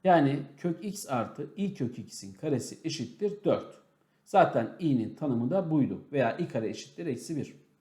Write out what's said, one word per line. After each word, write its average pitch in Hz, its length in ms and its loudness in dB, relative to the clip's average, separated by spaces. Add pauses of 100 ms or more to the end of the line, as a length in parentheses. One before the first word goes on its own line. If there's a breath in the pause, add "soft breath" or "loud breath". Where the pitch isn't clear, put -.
Yani 147 400 6 (140)
kök - 280 -4
x - 240 -8
artı 127 460 -4
i 196 180 -4
kök 120 260 -6
x'in 98 340 -14
karesi - 500 -4
eşittir 202 600 -4
dört. - 380 -2 (440)
Zaten 139 540 4
i'nin 131 360 0
tanımı 127 360 -2
da 175 200 0
buydu. 110 300 2 (100)
Veya - 260 0
i 175 100 -2
kare 110 220 -2
eşittir - 360 -10
eksi 147 300 -6
bir. 120 200 -6 (260)